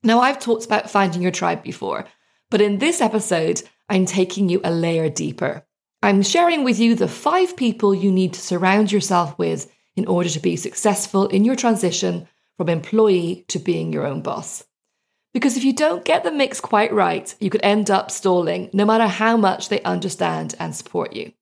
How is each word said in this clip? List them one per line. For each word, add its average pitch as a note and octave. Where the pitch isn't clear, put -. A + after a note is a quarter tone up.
Now, A#3
I've C#4
talked A3+
about -
finding F3+
your F3+
tribe -
before, -
but G3+
in G3+
this E4
episode, F#3
I'm F#3+
taking F#3
you F3+
a E3+
layer E3
deeper. D#3
I'm G3+
sharing E4
with A3
you A#3
the F#3+
five F4+
people G#3+
you F#3+
need F#3
to -
surround F#3+
yourself F3
with E3
in -
order F3
to D3+
be F3
successful G3
in G3
your B3+
transition F#3
from E3
employee F3+
to -
being D#3+
your C#3+
own C#3+
boss. -
Because B3
if B3
you C4+
don't D#4
get -
the E4
mix C4+
quite G#3+
right, F#3+
you G3
could G#3
end G#3
up G3
stalling, F3+
no G3
matter A3
how A3
much F#3+
they G3+
understand E3+
and D#3+
support -
you. -